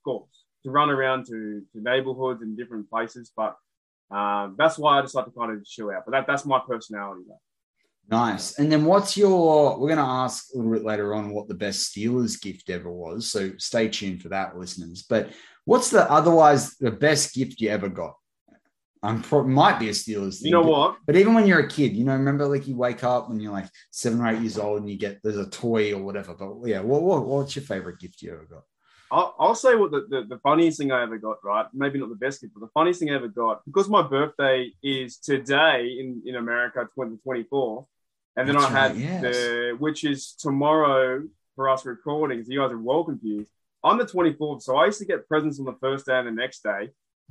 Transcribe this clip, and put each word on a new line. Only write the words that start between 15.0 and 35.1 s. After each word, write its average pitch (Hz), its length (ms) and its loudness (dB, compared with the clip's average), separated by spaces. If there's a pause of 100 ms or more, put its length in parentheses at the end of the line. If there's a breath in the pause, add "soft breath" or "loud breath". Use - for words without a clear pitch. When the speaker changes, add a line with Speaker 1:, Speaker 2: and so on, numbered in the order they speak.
Speaker 2:
But 113 240 0 (340 loud breath)
what's 240 260 4
the, 190 200 6
otherwise 156 640 6
the 123 140 0
best 143 420 2
gift 123 280 -6
you 107 80 0
ever 101 180 -2
got? 87 280 -10 (880)
I'm 113 180 -2
pro-, 135 260 2
might 147 320 6
be 113 80 -2
a 107 40 -4
Steelers 101 500 -6
thing, 131 60 -4
Speaker 1:
You 170 100 6
know 165 60 8
Speaker 2:
but, 160 80 6
Speaker 1:
what? - 340 4
Speaker 2:
but 147 100 4
even 208 200 8
when 220 120 6
you're 175 120 6
a 135 100 2
kid, 123 260 0
you 113 80 0
know, 135 100 2
remember, 139 340 0
like, 139 200 -2
you 135 80 -6
wake 123 280 -2
up 123 260 0
when 110 100 -6
you're, 107 140 -8
like, 98 160 -8 (220 soft breath)
seven 117 280 -2
or 120 80 0
eight 113 140 0
years 104 160 -4
old 104 240 -2
and 104 80 -8
you 101 80 -8
get, 101 260 -8
there's 107 140 -2
a 98 120 -6
toy 110 440 0
or 98 100 -6
whatever. 98 300 -10
But 95 320 -14
yeah, 104 160 -2
what, 135 220 0
what, 170 220 2
what's 139 300 -4
your 139 80 -10
favorite 90 360 -8
gift 87 240 -20
you 85 100 -14
ever 80 120 -20
got? 82 180 -20 (460 soft breath)
Speaker 1:
I'll, - 300 0
I'll 196 160 4
say 247 200 6
what 196 160 4
the, 143 180 -2
the, 131 140 -2
the 113 160 -14
funniest 156 380 4
thing 139 140 -2
I 123 120 2
ever 113 140 -6
got, 107 260 -6
right? 104 300 0
Maybe 139 260 -4
not 113 100 -8
the 117 60 -12
best 131 260 -8
gift, 113 120 -18
but 104 80 -20
the 113 120 -18
funniest 175 260 2
thing 151 120 -2
I 143 40 0
ever 123 120 -4
got, 110 380 -4
because 196 240 0
my 208 120 4
birthday 135 720 0 (120)
is 135 340 -6